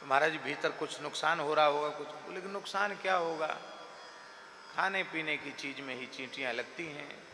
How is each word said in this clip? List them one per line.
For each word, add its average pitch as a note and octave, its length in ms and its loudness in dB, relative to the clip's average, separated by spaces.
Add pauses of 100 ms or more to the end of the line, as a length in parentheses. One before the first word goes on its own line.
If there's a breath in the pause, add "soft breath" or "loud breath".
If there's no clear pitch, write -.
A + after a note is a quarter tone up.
महाराज, C#3+ 280 6
भीतर C#3+ 380 0
कुछ D3 320 -2
नुकसान D3+ 380 2
हो D3 140 2
रहा D3+ 120 8
होगा, D3 240 6
कुछ, D3 180 -6 (260)
लेकिन F#3 180 -6
नुकसान G3 440 -2
क्या F#3+ 200 4
होगा? D#3+ 420 2 (1160)
खाने F#3+ 280 2
पीने D#3 340 0
की C#3+ 140 -6
चीज C#3 280 -6
में C3 160 -6
ही A#2+ 100 -6
चींटियां B2+ 480 -4
लगती B2 320 -4
हैं। D3 480 -10